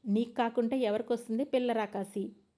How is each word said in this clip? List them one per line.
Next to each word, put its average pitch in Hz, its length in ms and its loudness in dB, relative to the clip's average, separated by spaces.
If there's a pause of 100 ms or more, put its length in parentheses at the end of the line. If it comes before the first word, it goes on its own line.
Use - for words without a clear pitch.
"నీకు 226 240 2
కాకుంటే 233 480 0
ఎవరికొస్తుంది 233 640 0
పిల్ల 247 260 0
రాకాసి" 202 600 -4 (260)